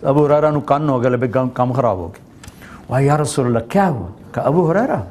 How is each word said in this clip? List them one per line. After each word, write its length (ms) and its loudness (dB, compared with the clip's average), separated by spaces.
तो 80 -4
अबू 120 4
हुरैरा 300 4
नु 100 0
कन्न 280 0
हो 120 0
गया, 100 2
"ले 180 0
कम, 200 0
कम 240 -2
खराब 260 0
हो 100 -8
गया।" 160 -18
"वाह 100 0
या 160 2
रसूलल्लाह, 460 0
क्या 240 0
हुआ?" 220 -4
कहा, 100 -4
"अबू 180 2
हुरैरा 340 0